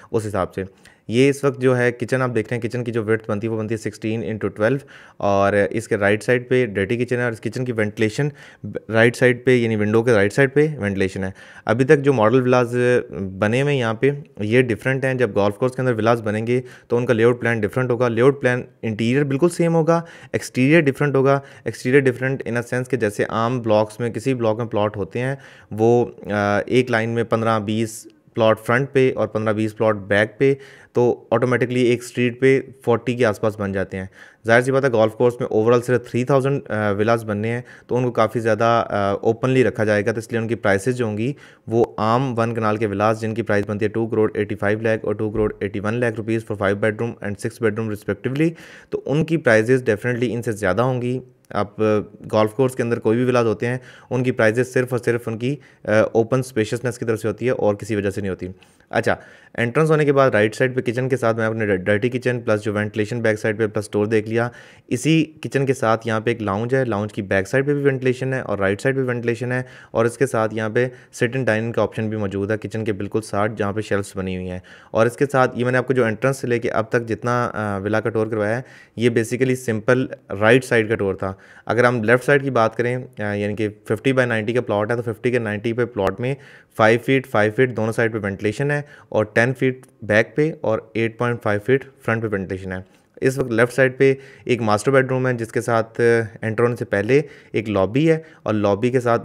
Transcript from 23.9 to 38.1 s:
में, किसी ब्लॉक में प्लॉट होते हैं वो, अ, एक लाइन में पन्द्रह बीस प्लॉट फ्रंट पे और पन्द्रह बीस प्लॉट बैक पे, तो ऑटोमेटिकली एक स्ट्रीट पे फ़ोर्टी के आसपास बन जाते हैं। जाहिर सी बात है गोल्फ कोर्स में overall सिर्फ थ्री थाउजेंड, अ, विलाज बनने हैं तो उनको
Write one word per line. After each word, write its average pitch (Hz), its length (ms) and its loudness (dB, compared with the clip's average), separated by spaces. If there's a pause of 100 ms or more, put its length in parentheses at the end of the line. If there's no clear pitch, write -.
में, 117 120 -4
किसी 117 220 -2
ब्लॉक 113 240 0
में 120 100 -6
प्लॉट 107 280 -2
होते 101 220 -6
हैं 131 200 -4 (340)
वो, 117 320 4
अ, 101 640 0
एक 123 220 2
लाइन 113 200 0
में 117 140 -2
पन्द्रह 113 340 0
बीस 110 480 -4 (280)
प्लॉट 110 240 4
फ्रंट 127 300 0
पे 131 220 2
और 107 160 -2
पन्द्रह 107 260 -2
बीस 107 200 -2
प्लॉट 110 240 2
बैक 101 420 0
पे, 135 180 4 (380)
तो 123 380 2
ऑटोमेटिकली 123 500 2
एक 120 200 2
स्ट्रीट 123 380 -4
पे 131 340 2 (100)
फ़ोर्टी 117 320 0
के 123 80 2
आसपास 107 360 0
बन 98 120 -4
जाते 95 240 -4
हैं। 95 140 -8 (360)
जाहिर 117 160 6
सी 131 100 0
बात 135 120 2
है 135 60 2
गोल्फ 110 240 4
कोर्स 123 260 2
में - 80 -4
overall 117 340 4
सिर्फ 123 280 -2
थ्री 123 140 -2
थाउजेंड, 135 420 0
अ, 107 240 -2
विलाज 110 320 0
बनने 107 260 -4
हैं 120 160 -4 (240)
तो - 60 -2
उनको 123 160 0